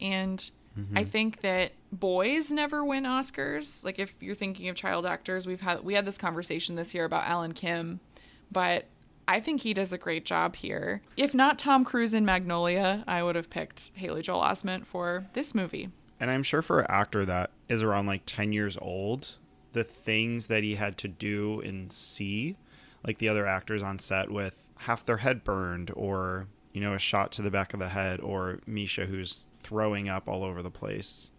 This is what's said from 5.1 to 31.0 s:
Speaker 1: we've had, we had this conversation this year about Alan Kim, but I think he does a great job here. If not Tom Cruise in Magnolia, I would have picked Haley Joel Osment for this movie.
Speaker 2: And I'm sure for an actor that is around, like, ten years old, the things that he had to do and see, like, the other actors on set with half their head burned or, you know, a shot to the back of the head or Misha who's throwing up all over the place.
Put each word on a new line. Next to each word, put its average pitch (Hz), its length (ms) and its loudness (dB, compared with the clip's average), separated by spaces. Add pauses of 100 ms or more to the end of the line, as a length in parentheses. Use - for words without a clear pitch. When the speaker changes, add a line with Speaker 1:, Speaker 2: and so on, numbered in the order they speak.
Speaker 1:
we've 185 140 -4
had, 185 240 0
we 190 100 0
had 202 120 4
this 196 120 -4
conversation 170 580 -2
this 165 180 -4
year 170 100 0
about 160 220 2
Alan 170 260 0
Kim, 170 480 -4 (500)
but 180 360 2 (420)
I 190 120 4
think 285 220 0
he 220 120 0
does 190 180 0
a 180 60 -4
great 165 260 -2
job 170 320 2
here. - 460 -4 (140)
If 285 180 2
not 269 240 6
Tom 269 260 6
Cruise 233 300 2
in 214 100 6
Magnolia, 185 840 2
I 180 160 0
would 175 140 2
have 170 140 -4
picked - 440 -6
Haley 165 280 -4
Joel 180 200 2
Osment 185 440 0
for 180 480 -2
this 285 200 0
movie. 190 360 -2 (300)
Speaker 2:
And 123 100 0
I'm 131 120 2
sure 147 200 2
for 170 180 4
an - 80 4
actor 101 380 2
that 90 240 0 (180)
is 113 140 2
around, 101 240 2
like, 98 180 -2
ten 107 280 -2
years 104 280 0
old, 98 560 -4 (360)
the 117 120 2
things 113 600 0
that 107 160 4
he 104 140 0
had 101 220 -2
to 104 100 -6
do 104 520 -2
and 95 320 -8
see, 107 640 -4 (480)
like, 110 140 -4
the 110 100 2
other 104 180 2
actors 98 360 0
on 95 160 -4
set 95 320 0
with 98 260 -4 (220)
half - 260 -2
their 117 140 4
head 123 260 2
burned 90 500 0
or, 95 520 -2 (260)
you 98 80 -4
know, 101 140 0
a 98 40 0
shot - 340 2
to 107 100 -4
the 101 80 0
back 98 240 0
of 101 60 -4
the 92 80 -2
head 92 320 0
or 92 460 -2
Misha 101 400 -4
who's 95 400 -6 (140)
throwing 107 480 0
up 95 200 -4
all 95 160 -2
over 90 180 -4
the 90 80 -6
place. - 680 -8